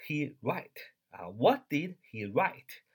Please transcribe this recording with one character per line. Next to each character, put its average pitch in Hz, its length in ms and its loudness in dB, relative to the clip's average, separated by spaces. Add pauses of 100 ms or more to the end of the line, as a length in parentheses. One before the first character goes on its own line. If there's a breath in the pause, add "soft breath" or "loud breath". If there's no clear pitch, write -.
he 147 360 -2
write？” - 280 -2 (400)
啊， 92 200 -12
“What 160 380 6
did 170 280 -2 (160)
he 104 200 -6
write？” 143 500 -2 (140)